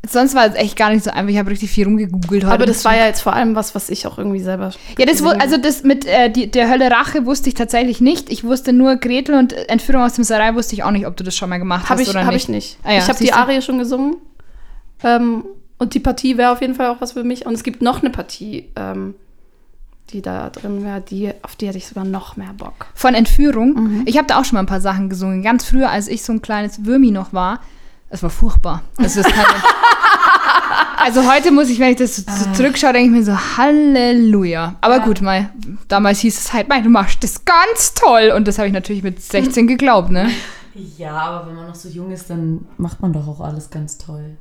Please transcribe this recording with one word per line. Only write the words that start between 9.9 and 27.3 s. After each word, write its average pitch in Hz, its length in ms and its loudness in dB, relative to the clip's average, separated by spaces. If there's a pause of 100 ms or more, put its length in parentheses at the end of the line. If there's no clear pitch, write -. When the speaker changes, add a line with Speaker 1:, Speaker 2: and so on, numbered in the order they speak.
Speaker 1:
aus 240 100 0
dem 240 100 0
Serail 220 320 0
wusste 233 180 -4
ich 202 100 -6
auch 226 80 0
nicht, 202 140 0
ob 175 120 -8
du 185 80 -8
das 180 100 -6
schon 185 140 -6
mal 180 80 -6
gemacht 180 320 -4
Speaker 2:
Hab 240 80 2
Speaker 1:
hast 254 40 0
Speaker 2:
ich, 254 80 0
Speaker 1:
oder 190 160 -2
Speaker 2:
hab 185 80 2
Speaker 1:
nicht. 180 100 -2
Speaker 2:
ich - 60 -8
nicht. 104 340 -8
Speaker 1:
Ah 208 100 0
ja, 196 60 4
Speaker 2:
Ich 180 100 2
hab - 80 0
die 226 80 0
Speaker 1:
siehst 247 100 2
du? - 40 4
Speaker 2:
Arie 262 220 2
schon 262 160 -4
gesungen. 262 380 -2 (880)
Ähm, 240 400 0 (340)
und - 160 -4
die - 60 0
Partie 254 380 -2
wäre 247 160 2
auf 240 80 -4
jeden 262 140 -4
Fall 254 120 -2
auch 240 140 -6
was 240 100 -8
für 240 140 -8
mich. 254 200 -6
Und 233 80 -6
es 226 100 -8
gibt - 180 -8
noch 240 200 0
eine 269 80 -2
Partie, - 680 -12
ähm, 98 380 -10 (960)
die 196 100 -12
da 185 280 -10
drin 202 360 -10
wäre, 196 160 -10
die, 202 280 -10 (120)
auf - 160 -20
die 208 100 -8
hätte 190 100 -10
ich 185 100 -16
sogar 190 180 -10
noch 190 320 -10
mehr 196 200 -14
Bock. - 380 -16
Speaker 1:
Von 254 200 2
Entführung? 247 580 6
Speaker 2:
Mhm. 220 320 0
Speaker 1:
Ich 233 120 0
hab 294 120 2
da - 100 2
auch 262 60 0
schon - 100 0
mal 196 60 2
ein 196 40 0
paar 190 160 -2
Sachen 190 280 -2
gesungen. 190 340 -4
Ganz 240 220 0
früher, 262 240 4
als 202 180 -4
ich - 160 -6
so - 80 -6
ein 220 100 -2
kleines 208 440 -6
Würmi 247 260 4
noch 190 220 -4